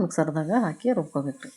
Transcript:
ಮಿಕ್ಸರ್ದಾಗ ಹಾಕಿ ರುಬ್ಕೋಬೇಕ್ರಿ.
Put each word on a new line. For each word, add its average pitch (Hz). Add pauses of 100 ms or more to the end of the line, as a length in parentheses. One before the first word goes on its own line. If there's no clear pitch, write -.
ಮಿಕ್ಸರ್ದಾಗ 156 (100)
ಹಾಕಿ 175
ರುಬ್ಕೋಬೇಕ್ರಿ. 156